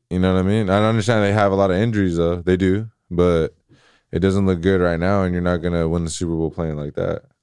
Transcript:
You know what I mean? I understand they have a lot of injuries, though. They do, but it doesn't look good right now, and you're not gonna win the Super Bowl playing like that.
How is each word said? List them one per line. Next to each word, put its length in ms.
You 80
know 160
what 60
I 20
mean? 280
I 180
understand 340
they 100
have 200
a 40
lot 140
of 60
injuries, 400
though. 200
They 200
do, 320
but 440
it 100
doesn't 260
look 160
good 180
right 180
now, 240
and 100
you're 100
not 160
gonna 300
win 160
the 60
Super 220
Bowl 180
playing 260
like 180
that. 280